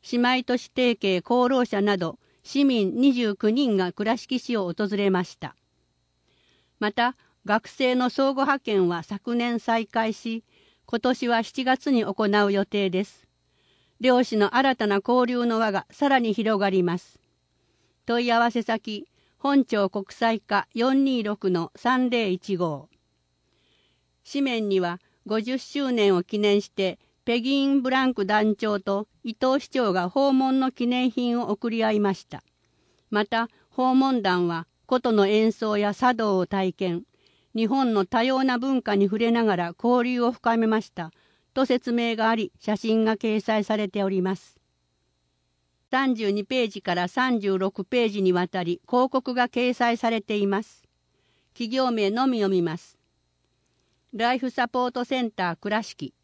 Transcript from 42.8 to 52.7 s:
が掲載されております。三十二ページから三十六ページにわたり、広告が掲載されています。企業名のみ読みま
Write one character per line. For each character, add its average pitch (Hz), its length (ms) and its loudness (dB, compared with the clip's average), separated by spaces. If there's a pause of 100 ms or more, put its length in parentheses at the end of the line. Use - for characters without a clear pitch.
が 220 140 2
掲 220 220 -2
載 214 240 -2
さ 214 140 -2
れ 208 100 -4
て 202 160 -4
お 196 60 -2
り 190 120 0
ま 190 140 -2
す。 - 220 -20 (1300)
三 262 260 0
十 214 160 -2
二 202 120 -2
ペ 254 220 -2
ー 214 40 -6
ジ 196 120 -12
か 175 140 -2
ら 175 120 -2
三 254 320 0
十 190 180 -2
六 190 280 -4
ペ 240 200 0
ー 220 40 0
ジ 202 120 -4
に 185 120 4
わ 180 140 0
た 185 140 -6
り、 175 260 -4
広 254 220 2
告 262 240 -4
が 247 140 0
掲 247 260 -2
載 233 240 0
さ 233 120 -2
れ 226 120 -2
て 208 160 -6
い 202 100 0
ま 202 160 -2
す。 - 200 -20 (680)
企 233 220 -8
業 262 160 2
名 208 200 0
の 247 160 0
み 240 120 0
読 196 140 2
み 180 80 2
ま 165 160 -4